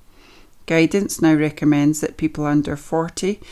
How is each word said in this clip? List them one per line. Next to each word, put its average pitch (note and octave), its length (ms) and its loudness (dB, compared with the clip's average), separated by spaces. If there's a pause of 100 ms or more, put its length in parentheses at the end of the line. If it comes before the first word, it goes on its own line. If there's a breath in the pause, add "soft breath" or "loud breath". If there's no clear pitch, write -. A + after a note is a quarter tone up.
(680 soft breath)
Guidance E3 540 0
now D#3+ 120 4
recommends D3+ 680 0
that - 160 -6
people D#3 280 -4
under D3 320 0
forty E3+ 640 -4 (100)